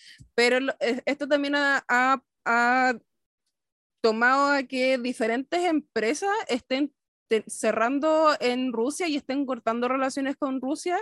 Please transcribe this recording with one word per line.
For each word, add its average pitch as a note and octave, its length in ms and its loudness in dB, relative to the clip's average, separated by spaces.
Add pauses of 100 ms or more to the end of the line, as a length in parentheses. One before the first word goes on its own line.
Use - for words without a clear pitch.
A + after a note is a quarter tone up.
(340)
Pero B3 260 4
lo, C4+ 200 -4
es-, A#3 260 -2
esto C#4+ 200 -4
también C#4+ 280 0
ha, C#4 340 0
ha, B3+ 340 2 (220)
ha B3 500 2 (1080)
tomado B3+ 500 4
a C#4 120 2
que C4 340 0
diferentes B3 640 -2
empresas D4+ 640 -2 (180)
estén C4 460 -2 (340)
te-, A3 200 0
cerrando C#4 920 2
en B3 340 -2
Rusia C4+ 340 -2
y D4 80 -2
estén C4+ 300 -4
cortando A#3+ 420 -4
relaciones C4+ 480 -2
con C4+ 240 -4
Rusia. D#4 400 -4